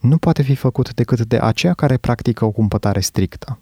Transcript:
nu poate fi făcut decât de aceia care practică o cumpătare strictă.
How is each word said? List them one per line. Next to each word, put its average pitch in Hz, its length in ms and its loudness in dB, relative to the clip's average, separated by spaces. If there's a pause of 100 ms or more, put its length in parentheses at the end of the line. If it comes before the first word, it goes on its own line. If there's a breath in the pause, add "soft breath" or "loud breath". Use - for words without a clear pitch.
nu 143 180 4
poate 156 240 0
fi 139 120 0
făcut 131 400 -2
decât 120 260 0
de 117 180 0
aceia 175 360 0
care 135 220 2
practică - 480 -2
o 110 60 2
cumpătare 104 500 0
strictă. - 600 -4